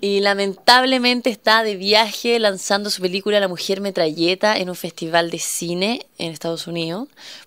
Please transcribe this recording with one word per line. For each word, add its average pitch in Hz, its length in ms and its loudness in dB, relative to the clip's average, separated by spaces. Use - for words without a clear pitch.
y 202 200 0
lamentablemente 240 1080 2
está 220 320 2
de 214 140 -4
viaje 214 640 2
lanzando 202 500 0
su 196 100 -6
película 196 380 0
La 196 80 2
Mujer 190 340 -4
Metralleta 180 800 0
en 180 120 -4
un 180 60 -8
festival 170 540 -2
de 165 80 -6
cine 180 680 -4
en 165 140 -8
Estados 165 340 -6
Unidos. 170 400 -6